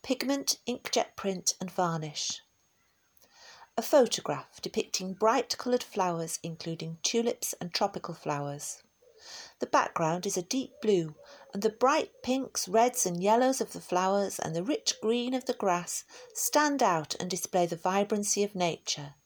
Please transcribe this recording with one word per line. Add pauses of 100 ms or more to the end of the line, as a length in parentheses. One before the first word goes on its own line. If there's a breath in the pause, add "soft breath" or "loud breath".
Pigment, (100)
inkjet
print
and
varnish. (1400 loud breath)
A
photograph
depicting
bright
coloured
flowers,
including
tulips
and
tropical
flowers. (760 loud breath)
The
background
is
a
deep
blue, (360 loud breath)
and
the
bright
pinks,
reds
and
yellows
of
the
flowers
and
the
rich
green
of
the
grass (280 loud breath)
stand
out
and
display
the
vibrancy
of
nature.